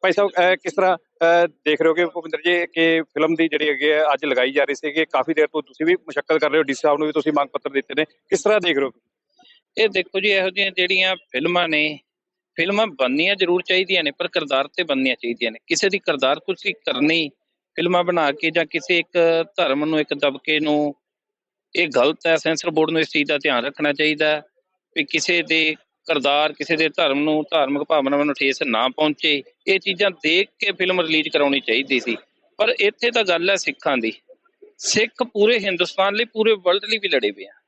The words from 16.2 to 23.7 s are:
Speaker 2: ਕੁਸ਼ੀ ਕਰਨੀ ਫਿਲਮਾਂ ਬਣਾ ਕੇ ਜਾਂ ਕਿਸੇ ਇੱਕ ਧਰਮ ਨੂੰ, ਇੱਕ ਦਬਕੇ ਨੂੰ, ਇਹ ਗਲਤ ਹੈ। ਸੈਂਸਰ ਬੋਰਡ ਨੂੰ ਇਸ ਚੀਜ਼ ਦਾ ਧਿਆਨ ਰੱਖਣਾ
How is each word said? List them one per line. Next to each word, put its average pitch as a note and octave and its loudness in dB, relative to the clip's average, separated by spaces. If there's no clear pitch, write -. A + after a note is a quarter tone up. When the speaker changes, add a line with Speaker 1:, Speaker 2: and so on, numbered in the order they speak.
Speaker 2:
ਕੁਸ਼ੀ - -6
ਕਰਨੀ D3+ -2
ਫਿਲਮਾਂ F3+ 0
ਬਣਾ E3+ 0
ਕੇ D#3+ -2
ਜਾਂ E3 0
ਕਿਸੇ E3+ -2
ਇੱਕ E3 2
ਧਰਮ D3 0
ਨੂੰ, D#3 0
ਇੱਕ D3 -2
ਦਬਕੇ C#3+ -2
ਨੂੰ, D3 0
ਇਹ E3+ 0
ਗਲਤ C#3+ 2
ਹੈ। E3 4
ਸੈਂਸਰ D#3+ -2
ਬੋਰਡ D#3 2
ਨੂੰ D#3+ 0
ਇਸ D3+ 0
ਚੀਜ਼ D3 -2
ਦਾ D3 -2
ਧਿਆਨ C3+ 0
ਰੱਖਣਾ C#3+ -2